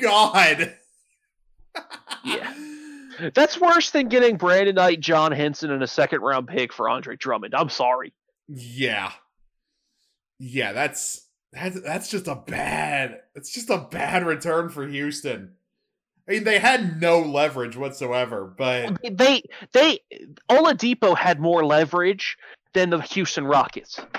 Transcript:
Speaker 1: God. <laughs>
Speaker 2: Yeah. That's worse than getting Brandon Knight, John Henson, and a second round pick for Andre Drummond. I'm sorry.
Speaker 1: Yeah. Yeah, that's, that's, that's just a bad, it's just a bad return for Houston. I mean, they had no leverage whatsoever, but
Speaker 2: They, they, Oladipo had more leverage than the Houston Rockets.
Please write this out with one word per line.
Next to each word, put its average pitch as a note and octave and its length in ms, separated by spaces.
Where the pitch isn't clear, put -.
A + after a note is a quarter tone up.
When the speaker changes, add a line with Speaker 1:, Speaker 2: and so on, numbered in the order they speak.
Speaker 1:
God. F#3+ 720
<laughs> E4+ 80
Speaker 2:
Yeah. C4 300
That's D4+ 260
worse E4+ 320
than C#4 160
getting A#3 300
Brandon F#3+ 380
Knight, F3 260
John D#3 320
Henson, D3 380
and C3+ 120
a B2 40
second D3 340
round C3 260
pick B2+ 240
for A2+ 180
Andre A#2+ 280
Drummond. A2 360
I'm D3 160
sorry. B2 440
Speaker 1:
Yeah. A#2+ 640
Yeah, B2 320
that's, C#3+ 520
that's, F3+ 280
that's F3+ 280
just F#3+ 180
a C#3 80
bad, C#3+ 840
it's - 180
just A#3+ 160
a F3 200
bad F3 360
return E3 420
for C#3 180
Houston. C#3+ 680
I F#3+ 60
mean, G#3+ 100
they G#3 160
had G#3+ 420
no E3+ 180
leverage C#3 580
whatsoever, B2 800
but B2+ 420
Speaker 2:
They, B3+ 260
they, C#4 280
Oladipo A#3+ 640
had E3+ 240
more E3+ 260
leverage F3 680
than F#3 160
the E3+ 100
Houston D#3 460
Rockets. C#3 520